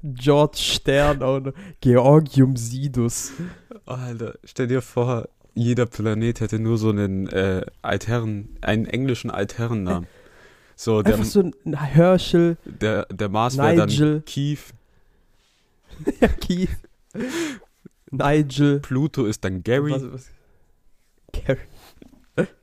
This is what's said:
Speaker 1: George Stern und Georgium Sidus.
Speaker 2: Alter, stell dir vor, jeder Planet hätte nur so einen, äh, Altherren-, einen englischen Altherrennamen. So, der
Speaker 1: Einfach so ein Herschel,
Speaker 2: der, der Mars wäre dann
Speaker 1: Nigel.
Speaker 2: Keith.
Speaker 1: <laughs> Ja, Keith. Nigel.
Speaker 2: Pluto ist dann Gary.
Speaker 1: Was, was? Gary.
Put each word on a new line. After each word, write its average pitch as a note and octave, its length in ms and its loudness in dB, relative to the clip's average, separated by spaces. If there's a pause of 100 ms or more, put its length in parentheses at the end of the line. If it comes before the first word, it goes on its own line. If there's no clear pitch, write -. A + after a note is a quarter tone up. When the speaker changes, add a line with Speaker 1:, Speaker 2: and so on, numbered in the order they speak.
Speaker 1:
George C#3+ 540 2
Stern C#3+ 640 0
und C3+ 320 -2 (260)
Georgium C3 760 6
Sidus. A#2+ 720 -4 (540)
Speaker 2:
Alter, B2 580 -10
stell - 240 -4
dir B2+ 140 0
vor, A#2+ 480 -2 (240)
jeder A#2+ 320 2
Planet A2 560 -2
hätte A2 180 -2
nur A2+ 180 0
so A2 120 2
einen, F#2+ 380 0
äh, F#2+ 380 0 (180)
Altherren-, A2 680 -4 (120)
einen A2 240 0
englischen B2+ 440 -4
Altherrennamen. G2+ 800 -4 (680)
So, A2 280 0
der G#3+ 120 4
Speaker 1:
Einfach G#3+ 120 0
so G3+ 140 2 (240)
ein D#3 120 -4
Herschel, E3+ 880 4
Speaker 2:
der, G#2 400 -2
der G2 240 -6
Mars A#2 280 0
wäre D3+ 180 4
dann E3 140 4
Speaker 1:
Nigel. D3+ 360 2
Speaker 2:
Keith. D3 480 -6 (1300)
Speaker 1:
<laughs> - 160 -4
Ja, A3+ 100 4
Keith. F3+ 400 -2 (1400)
Nigel. C#3+ 680 0
Speaker 2:
Pluto C3+ 460 -2
ist G#2 200 -4
dann F#2+ 160 -4
Gary. C#3+ 300 -2
Speaker 1:
Was, C3+ 200 -6
was? - 180 -18 (1160)
Gary. - 1000 -8 (160)